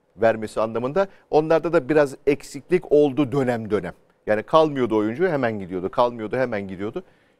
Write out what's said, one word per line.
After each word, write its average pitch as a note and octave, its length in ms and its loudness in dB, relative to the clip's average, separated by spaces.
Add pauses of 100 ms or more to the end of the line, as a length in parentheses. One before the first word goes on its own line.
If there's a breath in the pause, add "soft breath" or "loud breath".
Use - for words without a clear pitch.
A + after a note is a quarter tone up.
(180)
vermesi A2 440 0
anlamında B2 460 -2 (220 soft breath)
onlarda D#3 440 2
da C#3+ 160 2
biraz D3 260 2 (120)
eksiklik D3 640 -2
oldu C#3+ 400 2
dönem B2 380 -2
dönem. F2 240 -2 (340)
Yani G#2+ 160 0
kalmıyordu C#3 540 2
oyuncu, A#2 300 0
hemen B2 320 -2
gidiyordu. F#2 320 -6
Kalmıyordu, A#2+ 460 -2
hemen A2+ 300 -4
gidiyordu. G2+ 360 -10 (360 soft breath)